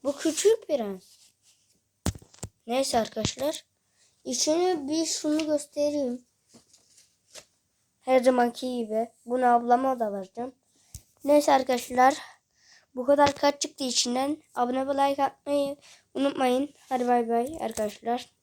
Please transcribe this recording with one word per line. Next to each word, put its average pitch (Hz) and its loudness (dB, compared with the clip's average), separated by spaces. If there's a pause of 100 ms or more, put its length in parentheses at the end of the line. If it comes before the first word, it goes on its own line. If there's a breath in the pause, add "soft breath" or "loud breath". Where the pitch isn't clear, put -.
Bu 277 -2
küçük 392 2
prens. 208 -4 (1600)
Neyse 254 0
arkadaşlar. - -6 (580)
İçini 302 0
bir 320 -2
şunu 311 -2
göstereyim. 294 -2 (1800)
Her 262 4
zamanki 247 0
gibi. 226 -4 (160)
Bunu 247 -2
ablama 240 2
da 214 -2
vereceğim. 202 -12 (720 loud breath)
Neyse 294 4
arkadaşlar. 254 2 (760 loud breath)
Bu 247 -6
kadar 285 4
kart 285 0
çıktı - -8
içinden. 254 -2 (180)
Abone 254 -2
ve 285 -4
like 277 0
atmayı 285 -2 (380 soft breath)
unutmayın. 269 0 (200)
Hadi 247 -2
bay 240 2
bay 240 -2
arkadaşlar. 226 -6 (140)